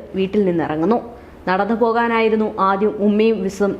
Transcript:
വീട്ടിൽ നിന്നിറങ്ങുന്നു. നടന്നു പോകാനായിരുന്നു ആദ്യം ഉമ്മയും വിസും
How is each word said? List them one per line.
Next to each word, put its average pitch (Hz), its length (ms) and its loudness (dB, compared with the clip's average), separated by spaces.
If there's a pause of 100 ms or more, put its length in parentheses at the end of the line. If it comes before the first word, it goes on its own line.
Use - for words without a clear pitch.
(140)
വീട്ടിൽ 190 300 0
നിന്നിറങ്ങുന്നു. 165 720 -2 (320)
നടന്നു 196 260 0
പോകാനായിരുന്നു 220 840 0
ആദ്യം 196 380 0
ഉമ്മയും 208 440 2
വിസും 190 360 -2